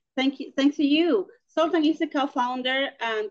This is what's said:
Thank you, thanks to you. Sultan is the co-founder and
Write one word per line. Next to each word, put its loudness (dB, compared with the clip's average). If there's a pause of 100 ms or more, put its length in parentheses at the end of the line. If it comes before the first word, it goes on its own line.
(160)
Thank -2
you, -14
thanks 2
to 2
you. 2 (180)
Sultan 0
is 0
the -2
co-founder -2 (120)
and -4